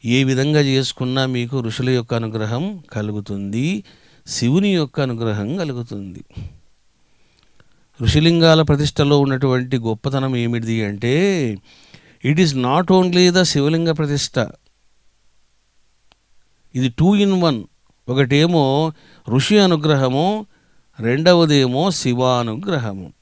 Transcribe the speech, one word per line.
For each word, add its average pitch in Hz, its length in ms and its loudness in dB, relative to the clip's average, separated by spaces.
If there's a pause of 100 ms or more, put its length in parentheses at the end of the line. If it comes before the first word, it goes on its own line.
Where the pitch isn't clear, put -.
ఏ 123 200 2
విధంగా 135 360 2
చేసుకున్నా 131 640 -2
మీకు 127 340 -4
ఋషుల 120 300 -4
యొక్క 120 240 -2
అనుగ్రహం 117 680 -6 (100)
కలుగుతుంది, 104 920 -6 (420)
శివుని 185 480 0
యొక్క 151 260 -4
అనుగ్రహం 117 560 -4
కలుగుతుంది. 117 680 -10 (1800)
ఋషిలింగాల 160 600 4
ప్రతిష్టలో 147 580 2
ఉన్నటువంటి 131 580 0
గొప్పతనం 131 580 -4
ఏమిటిది 113 480 -2
అంటే, 104 300 -2 (1120)
it 147 100 2
is 165 160 2
not 135 340 0 (120)
only 180 260 2 (120)
the 185 60 4
శివలింగ 165 500 0
ప్రతిష్ట, 147 460 -4 (2250)
ఇది 127 140 -2
two 170 260 2 (120)
in 190 220 2
one. 120 140 -2 (460)
ఒకటేమో 143 840 2 (360)
ఋషి 139 300 2
అనుగ్రహము, 156 880 2 (540)
రెండవదేమో 147 880 2
శివానుగ్రహము. 123 1300 -2